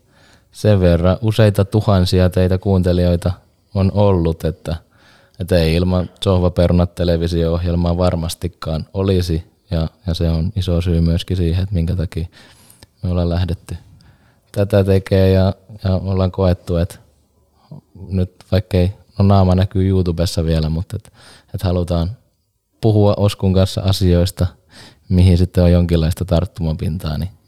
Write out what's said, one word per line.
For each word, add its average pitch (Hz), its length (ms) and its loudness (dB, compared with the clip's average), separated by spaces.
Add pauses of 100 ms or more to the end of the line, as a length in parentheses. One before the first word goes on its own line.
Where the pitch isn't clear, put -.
(520)
sen 104 280 2
verran 87 420 2
useita 107 420 2
tuhansia 92 680 2
teitä 92 280 0
kuuntelijoita 90 720 0 (420)
on 95 200 0
ollut, 92 500 0
että, 80 320 -6 (640)
että 90 180 0
ei 80 160 2
ilman 90 360 -2 (140)
Sohvaperunat 87 720 2
televisio-ohjelmaa 85 1000 -2
varmastikaan 85 1000 -4
olisi, 90 500 -2 (260)
ja, 80 180 -2 (180)
ja 82 80 -4
se 82 160 -2
on 82 260 -2
iso 87 240 -2
syy 82 200 0
myöskin 85 360 -2
siihen, 87 260 -2
että 95 120 -6
minkä 87 220 -2
takia 85 300 -6 (760)
me 90 80 -4
ollaan 87 180 -2
lähdetty 90 480 -6 (760)
tätä 101 320 0
tekemään, 95 480 2
ja, 95 200 2 (320)
ja 95 100 0
ollaan 92 380 -2
koettu, 90 440 -2
että 85 220 -4 (1120)
nyt 92 220 -2 (220)
vaikkei, 92 400 0 (260)
no 101 60 2
naama 98 300 4
näkyy 95 340 0
YouTubessa 87 560 -2
vielä, 80 240 0
mutta 82 280 -6
et, - 160 -18 (420)
et - 80 -10
halutaan 87 480 -2 (720)
puhua 104 360 4
Oskun 98 380 0
kanssa 95 260 2
asioista, 92 640 0 (640)
mihin 90 300 4
sitten 90 260 2
on 87 80 4
jonkinlaista 85 520 0
tarttumapintaa, 80 920 -4
niin, 87 120 -6 (180)